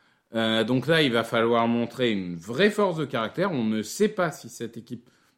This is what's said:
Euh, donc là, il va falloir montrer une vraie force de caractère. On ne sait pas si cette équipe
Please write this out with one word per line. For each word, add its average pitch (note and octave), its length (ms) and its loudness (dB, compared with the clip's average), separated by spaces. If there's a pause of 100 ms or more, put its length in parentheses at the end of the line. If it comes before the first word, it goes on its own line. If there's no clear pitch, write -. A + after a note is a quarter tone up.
(360)
Euh, A2+ 280 2
donc B2 220 0
là, D#3+ 160 4
il C#3 100 2
va A#2 120 2
falloir A#2 440 2
montrer A#2+ 440 0
une F2+ 240 -4
vraie A#2 340 0
force G3+ 280 0
de D#3 80 -4
caractère. A#2+ 460 -2
On C3 120 0
ne A2 180 0
sait G3+ 280 0
pas F3 220 -2
si - 180 -16
cette A#2 280 -12
équipe A#2 320 -14 (280)